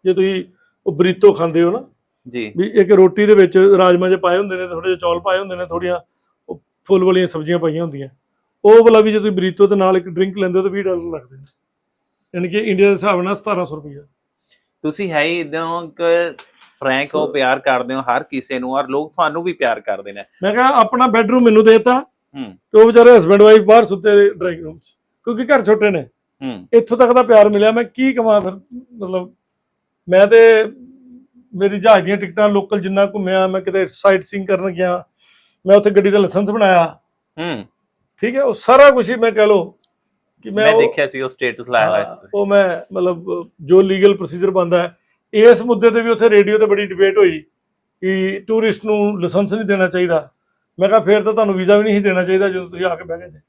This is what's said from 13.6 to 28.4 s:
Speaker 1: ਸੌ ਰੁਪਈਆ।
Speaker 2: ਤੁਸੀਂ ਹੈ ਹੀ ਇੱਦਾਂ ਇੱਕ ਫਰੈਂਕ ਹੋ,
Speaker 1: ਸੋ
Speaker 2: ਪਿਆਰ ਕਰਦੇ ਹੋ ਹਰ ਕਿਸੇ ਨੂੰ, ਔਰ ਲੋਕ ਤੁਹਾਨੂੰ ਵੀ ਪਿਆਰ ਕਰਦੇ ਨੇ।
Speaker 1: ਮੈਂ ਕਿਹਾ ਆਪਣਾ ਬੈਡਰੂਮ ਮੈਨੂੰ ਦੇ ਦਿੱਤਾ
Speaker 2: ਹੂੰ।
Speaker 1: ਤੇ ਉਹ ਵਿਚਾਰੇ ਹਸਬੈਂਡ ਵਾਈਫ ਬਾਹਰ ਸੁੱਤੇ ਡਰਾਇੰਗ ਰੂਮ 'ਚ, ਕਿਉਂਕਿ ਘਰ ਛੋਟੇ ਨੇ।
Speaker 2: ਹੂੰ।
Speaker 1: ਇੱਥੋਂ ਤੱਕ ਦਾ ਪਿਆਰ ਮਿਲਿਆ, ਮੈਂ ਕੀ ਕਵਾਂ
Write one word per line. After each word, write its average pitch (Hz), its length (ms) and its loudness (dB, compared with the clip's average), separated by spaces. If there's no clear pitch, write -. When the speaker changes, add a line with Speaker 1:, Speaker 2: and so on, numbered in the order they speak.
Speaker 1:
ਸੌ 151 100 -14
ਰੁਪਈਆ। 147 260 -20
Speaker 2:
ਤੁਸੀਂ 170 300 -6
ਹੈ 147 100 -2
ਹੀ 170 180 -4
ਇੱਦਾਂ 165 440 -8
ਇੱਕ 165 180 -12
ਫਰੈਂਕ 135 340 -4
ਹੋ, 151 120 -2
Speaker 1:
ਸੋ - 60 -10
Speaker 2:
ਪਿਆਰ 135 260 -2
ਕਰਦੇ 127 360 -4
ਹੋ 131 60 -6
ਹਰ 123 220 -4
ਕਿਸੇ 131 360 -10
ਨੂੰ, 127 140 -8
ਔਰ 135 160 -4
ਲੋਕ 147 240 -8
ਤੁਹਾਨੂੰ 165 300 -4
ਵੀ 180 100 -6
ਪਿਆਰ 117 280 -4
ਕਰਦੇ 101 320 -10
ਨੇ। 101 120 -18
Speaker 1:
ਮੈਂ 202 100 -4
ਕਿਹਾ 254 280 0
ਆਪਣਾ 247 260 0
ਬੈਡਰੂਮ 233 360 0
ਮੈਨੂੰ 220 220 4
ਦੇ 220 80 6
ਦਿੱਤਾ 247 280 2
Speaker 2:
ਹੂੰ। - 580 -18
Speaker 1:
ਤੇ 214 80 6
ਉਹ 226 60 8
ਵਿਚਾਰੇ 240 320 8
ਹਸਬੈਂਡ 196 240 4
ਵਾਈਫ 214 200 8
ਬਾਹਰ 214 240 4
ਸੁੱਤੇ 202 440 2
ਡਰਾਇੰਗ 170 320 -8
ਰੂਮ 160 160 -16
'ਚ, - 200 -20
ਕਿਉਂਕਿ 233 200 -6
ਘਰ 247 200 2
ਛੋਟੇ 208 260 0
ਨੇ। 151 180 -6
Speaker 2:
ਹੂੰ। 135 300 -12
Speaker 1:
ਇੱਥੋਂ 233 240 2
ਤੱਕ 247 160 2
ਦਾ 247 100 2
ਪਿਆਰ 214 260 4
ਮਿਲਿਆ, 208 240 0
ਮੈਂ 226 120 -4
ਕੀ 262 280 -4
ਕਵਾਂ 220 280 0